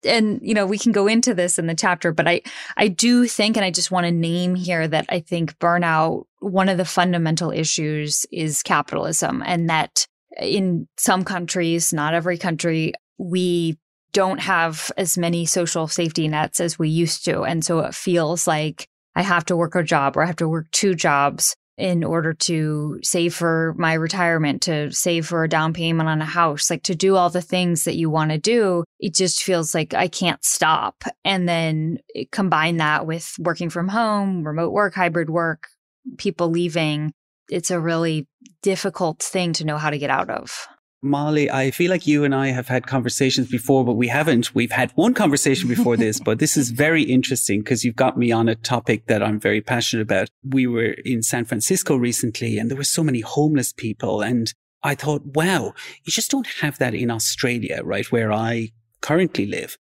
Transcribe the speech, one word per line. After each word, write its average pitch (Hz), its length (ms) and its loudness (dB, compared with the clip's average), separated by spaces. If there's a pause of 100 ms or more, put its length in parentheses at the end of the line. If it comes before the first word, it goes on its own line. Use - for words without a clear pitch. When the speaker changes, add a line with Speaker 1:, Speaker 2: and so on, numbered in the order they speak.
Speaker 1:
And, 220 400 2
you 214 120 -2
know, 208 100 2
we 202 140 -2
can 233 140 2
go 196 140 4
into 226 280 2
this 175 240 0
in 165 80 -2
the 165 80 0
chapter, 170 360 0
but 156 160 2
I, 170 140 2 (380)
I 214 100 4
do 240 380 4
think, 220 300 0
and 202 100 0
I 185 40 0
just 175 200 -2
want 180 160 0
to 170 40 0
name 170 440 0
here 175 340 -2
that 156 220 0
I 175 100 -2
think 170 380 -4
burnout, 165 680 2 (140)
one 190 320 0
of 180 80 0
the 180 80 0
fundamental 170 640 0
issues 151 840 -2
is 156 300 -4
capitalism, - 800 -2
and 170 240 0
that - 380 0 (340)
in 180 560 0
some 190 260 2
countries, 170 680 -2
not 156 220 -2
every 170 240 -2
country, 160 560 -2 (240)
we 175 580 0 (380)
don't 190 260 2
have 165 560 0
as 180 220 -2
many 170 260 0
social 165 420 0
safety 160 420 -2
nets 151 320 -2
as 170 180 -2
we 160 100 2
used 160 380 0
to. 165 160 0
And 165 200 -2
so 160 180 0
it - 140 -4
feels 170 520 0
like 156 420 -2 (260)
I 170 60 0
have 175 260 2
to 180 100 0
work 165 180 0
a 180 80 2
job 139 340 2
or 147 60 4
I 165 40 4
have 170 100 -4
to 165 120 -2
work 160 220 -4
two 190 240 2
jobs 143 600 2 (220)
in 175 280 0
order 160 300 0
to 151 680 -2
save 170 320 0
for 165 440 0
my 160 160 2
retirement, 165 680 0
to 151 320 -2
save 165 340 0
for 165 180 0
a 160 40 0
down 160 240 2
payment 165 380 0
on 156 100 0
a 156 60 -4
house, 156 420 0
like, 165 140 -2
to 185 120 -2
do 190 220 2
all 175 140 4
the 180 100 -2
things 175 440 -2
that 170 120 -2
you 165 140 0
want 156 200 0
to 156 80 0
do. 190 460 2 (140)
It - 160 -6
just 185 280 0
feels 170 320 0
like 156 200 -2
I 175 120 2
can't - 380 -2
stop. - 600 0 (200)
And 180 240 0
then 160 500 0 (340)
combine 170 440 2
that 151 300 0
with 160 320 -6
working 170 320 -4
from 175 180 -4
home, 202 580 0
remote 160 260 -2
work, 202 220 0
hybrid 170 360 0
work, 165 380 -2 (500)
people 175 320 0
leaving. 156 640 0 (380)
It's 170 200 -4
a 175 100 0
really 165 480 0 (340)
difficult 185 600 -2
thing 175 320 -2
to 156 100 -4
know 151 140 -2
how 151 100 -2
to 147 100 -2
get 143 120 -2
out - 180 0
of. - 400 -8 (340)
Speaker 2:
Molly, 143 480 2
I 135 200 0
feel 175 200 0
like 180 160 0
you 147 180 4
and 139 100 2
I 135 140 2
have 127 200 -2
had 127 180 0
conversations 127 640 0
before, 127 360 2
but 120 80 2
we 120 140 2
haven't. 135 460 2
We've 117 160 2
had 123 260 0
one 226 180 4
conversation 143 520 2
before 120 300 2
this, 110 240 2
but 110 200 0
this 156 180 2
is 120 140 0
very 151 300 4
interesting 120 600 2
'cause 123 200 0
you've 120 120 0
got 127 220 2
me 120 120 2
on 113 200 4
a 113 40 2
topic 117 520 -2
that 107 160 2
I'm 107 180 0
very 104 220 0
passionate 117 400 -2
about. 107 260 0 (160)
We 135 220 2
were 117 280 0 (120)
in 117 160 0
San 120 240 -2
Francisco 143 500 0
recently 117 640 -2
and 113 120 -2
there 135 60 -4
were 139 80 -6
so - 180 0
many 135 180 2
homeless 147 520 0
people. 104 480 -4
And 117 320 0 (300)
I 143 120 0
thought, 147 300 -4
"Wow, 147 480 0 (320)
you - 80 -4
just - 180 -2
don't 269 180 -2 (120)
have 147 160 -2
that 123 180 0
in 120 160 0
Australia, 117 720 -2
right, 101 300 -4
where 113 180 2
I 113 420 -2 (280)
currently 156 460 0
live." - 320 -8 (100)